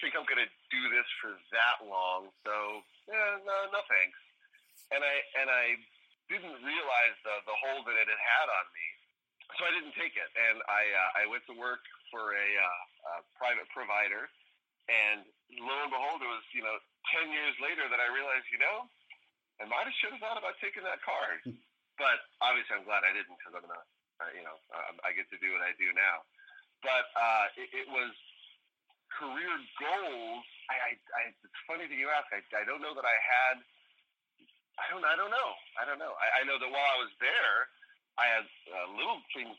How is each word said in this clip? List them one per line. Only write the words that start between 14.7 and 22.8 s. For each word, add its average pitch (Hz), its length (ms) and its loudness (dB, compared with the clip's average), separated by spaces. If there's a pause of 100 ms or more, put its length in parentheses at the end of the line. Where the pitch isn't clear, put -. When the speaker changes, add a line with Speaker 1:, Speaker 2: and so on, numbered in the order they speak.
Speaker 1:
and 107 320 4 (400)
lo 127 120 -4 (120)
and 135 80 -4
behold, 143 240 0
it 131 100 -6
was, 113 220 -6
you 120 160 -4
know, 110 80 -2 (400)
ten 160 160 0
years 151 320 -2
later 151 240 -2
that 120 160 2
I 120 80 2
realized, 135 400 -2
you 120 80 -2
know, 214 320 0 (720)
I 107 80 -8
might 156 160 0
have 262 160 -6
should 214 100 -2
have 247 80 -14
thought 220 220 -4
about 185 160 -6
taking 196 260 -6
that 180 220 -6
card. - 400 -2
Speaker 2:
Hmm. 123 100 -10 (400)
Speaker 1:
But 131 220 4 (240)
obviously, 120 340 4
I'm 98 80 -6